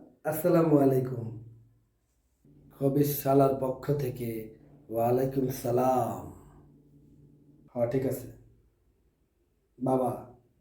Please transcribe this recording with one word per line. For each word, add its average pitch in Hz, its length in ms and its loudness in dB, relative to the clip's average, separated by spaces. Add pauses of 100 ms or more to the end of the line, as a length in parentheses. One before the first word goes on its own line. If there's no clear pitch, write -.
(240)
আসসালামু 160 540 4
আলাইকুম। 131 680 0 (1300)
খবিশ 139 440 0
শালার 135 380 4
পক্ষ 131 320 -4
থেকে 117 640 -6 (340)
ওয়ালাইকুম 127 580 0
সালাম। 123 840 -2 (1400)
হ্যাঁ, 120 180 0
ঠিক 131 160 0
আছে। - 220 -6 (1500)
বাবা, 127 520 -2 (260)